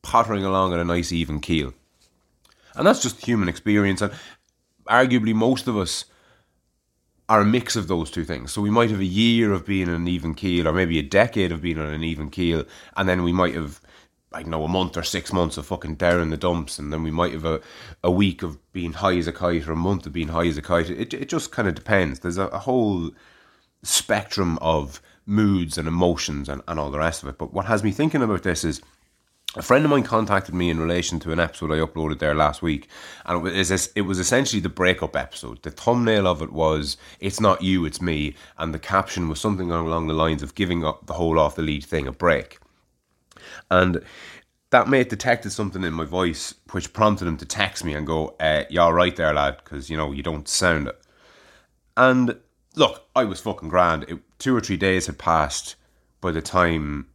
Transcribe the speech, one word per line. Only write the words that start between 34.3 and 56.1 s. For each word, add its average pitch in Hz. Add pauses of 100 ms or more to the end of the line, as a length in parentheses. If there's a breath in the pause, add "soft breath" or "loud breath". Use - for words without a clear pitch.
the 85
breakup 90
episode. 65
The 78
thumbnail 113
of 82
it -
was, 78 (200 loud breath)
"It's 98
not 95
you, 92
it's 76
me," 78 (240 loud breath)
and 80
the 78
caption 92
was 78
something 92
along 82
the 78
lines 80
of -
giving 87
up -
the 80
whole 82
off 76
the 82
lead 76
thing 73
a 64
break. 80 (1120 loud breath)
And 92 (640 loud breath)
that 117
mate 131
detected 113
something 92
in 82
my 80
voice 85 (180)
which 90
prompted 104
him 80
to -
text -
me 78
and 76
go, 80
"Uh, 78
you 85
all 85
right 87
there, 78
lad? 71
'Cause, 69
you 80
know, 76
you 69
don't 76
sound 78
it." - (960 soft breath)
And 127 (400)
look, -
I 127
was 95
fucking 90
grand. 85
It, 87 (200)
two 131
or 113
three 101
days 92
had 80
passed - (440)